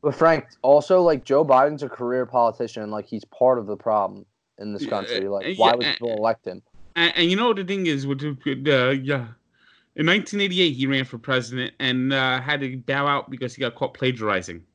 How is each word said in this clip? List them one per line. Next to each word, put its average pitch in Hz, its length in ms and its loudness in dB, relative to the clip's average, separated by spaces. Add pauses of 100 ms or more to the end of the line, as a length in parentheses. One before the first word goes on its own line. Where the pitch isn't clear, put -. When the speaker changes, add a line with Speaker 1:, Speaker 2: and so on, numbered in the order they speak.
Speaker 1:
But 147 120 0
Frank, 160 340 4 (140)
also, 147 400 6
like, 160 220 4
Joe 143 220 4
Biden's 143 380 4
a 135 40 -8
career 123 380 -4
politician. 117 640 -2
Like, 107 140 -8
he's 110 180 -10
part 123 360 2
of 107 80 -8
the 104 100 -8
problem 98 480 -2 (320)
in 104 160 -10
this 98 80 -8
Speaker 2:
Yeah, 143 80 -6
Speaker 1:
country. 98 400 -4
Like, 101 160 -4
Speaker 2:
uh, 147 100 -4
Speaker 1:
why 113 140 4
Speaker 2:
yeah, 120 60 2
Speaker 1:
would 127 100 -2
Speaker 2:
uh, 143 80 0
Speaker 1:
people 117 240 -6
elect 110 280 -2
him? 92 160 -12 (360)
Speaker 2:
And, 170 180 2
and 170 140 2
you 185 80 2
know 233 100 0
what 214 100 2
the 196 60 -6
thing 190 220 -4
is 139 200 0
with, 139 200 -4
uh, 135 640 0
yeah, 135 380 -2 (680)
in 151 100 -2
nineteen 202 360 0
eighty-eight 180 320 0
he 131 120 -2
ran 135 200 0
for 123 120 -14
president 123 640 -4
and, 127 320 0
uh, 131 300 0
had 143 200 -4
to 131 160 -6
bow 139 300 -2
out 143 220 -2
because 123 240 -8
he - 80 -8
got 120 140 -4
caught - 180 -4
plagiarizing. 101 800 -2